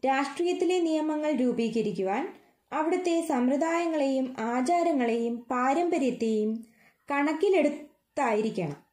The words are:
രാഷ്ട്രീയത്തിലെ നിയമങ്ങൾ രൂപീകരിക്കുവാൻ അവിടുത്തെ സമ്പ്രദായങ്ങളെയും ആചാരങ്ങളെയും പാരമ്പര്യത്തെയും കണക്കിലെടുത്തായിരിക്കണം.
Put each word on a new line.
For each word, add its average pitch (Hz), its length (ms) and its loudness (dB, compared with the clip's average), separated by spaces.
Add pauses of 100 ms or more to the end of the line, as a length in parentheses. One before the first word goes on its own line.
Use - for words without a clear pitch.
രാഷ്ട്രീയത്തിലെ 349 720 0
നിയമങ്ങൾ 311 520 0
രൂപീകരിക്കുവാൻ 226 1000 -2 (400)
അവിടുത്തെ 330 480 0
സമ്പ്രദായങ്ങളെയും 285 1160 0
ആചാരങ്ങളെയും 240 1000 0
പാരമ്പര്യത്തെയും 247 1300 0 (460)
കണക്കിലെടുത്തായിരിക്കണം. 285 1800 0